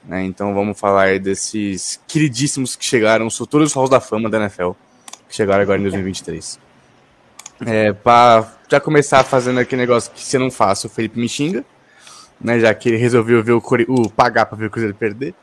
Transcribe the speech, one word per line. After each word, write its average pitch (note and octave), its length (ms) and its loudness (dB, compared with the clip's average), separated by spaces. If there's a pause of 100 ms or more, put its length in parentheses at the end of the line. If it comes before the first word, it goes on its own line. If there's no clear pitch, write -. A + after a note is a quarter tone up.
né? F#2 220 -8
Então G2+ 280 -6
vamos G2+ 240 -4
falar G2 260 2
aí F#2+ 160 2
desses G2 760 -6 (120)
queridíssimos C#3 680 -4
que - 80 -12
chegaram, A2+ 420 2
os A2+ 120 -6
futuros D3 340 0
Halls C3 180 0
da C3 120 4
Fama A2 280 -6
da G#2+ 100 -2
N G#2 80 -2
F G2 140 -10
L, F2+ 140 -2 (540)
que - 40 -18
chegaram G2 300 0
agora G2 160 0
em G2+ 40 -4
dois G2 100 -4
mil G2 80 -6
e F#2 40 -6
vinte F#2+ 140 -6
e - 60 -16
três. E2 340 -12 (1040)
É, G#2+ 280 0
pra A#2+ 580 6 (180)
já C#3+ 120 2
começar D3 420 4
fazendo B2+ 380 0
aquele B2+ 200 -4
negócio A#2+ 300 0
que - 100 -20
se - 140 -6
eu C3 60 2
não B2+ 100 -2
faço, G2 360 -2
o - 20 -12
Felipe A2+ 280 -8
me A#2 120 -4
xinga, F#3 340 -4 (760)
né, A#2 180 0
já A2+ 140 4
que G#2 160 -2
ele A2+ 80 0
resolveu A#2 440 2
ver A#2 120 0
o A#2 80 2
Cori-, A#2 260 0
o, A#2+ 220 0
pagar A#2 360 2
pra G#2+ 120 -16
ver A2 80 -6
o G#2+ 40 -6
Cruzeiro A2 240 -6
perder. A#2 500 -6